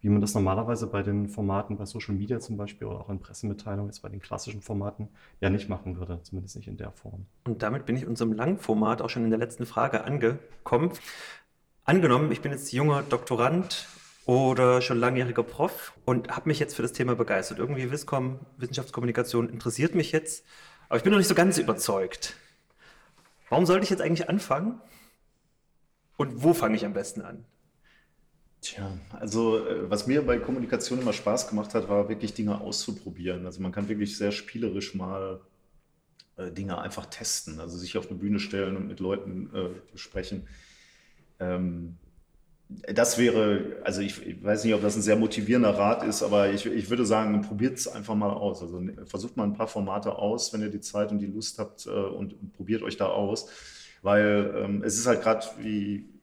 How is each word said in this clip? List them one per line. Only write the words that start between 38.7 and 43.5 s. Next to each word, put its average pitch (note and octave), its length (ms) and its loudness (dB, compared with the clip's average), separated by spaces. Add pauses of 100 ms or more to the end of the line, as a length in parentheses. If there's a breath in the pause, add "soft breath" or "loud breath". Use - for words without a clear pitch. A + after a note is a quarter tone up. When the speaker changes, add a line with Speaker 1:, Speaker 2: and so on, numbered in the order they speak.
Speaker 3:
und F#2+ 120 -4
mit - 120 -10
Leuten, F#2 560 -4
äh, F2+ 420 -8
sprechen. - 480 -8 (920 soft breath)
Ähm, F2 560 -4 (960)
das A#2 240 4
wäre, A2 680 4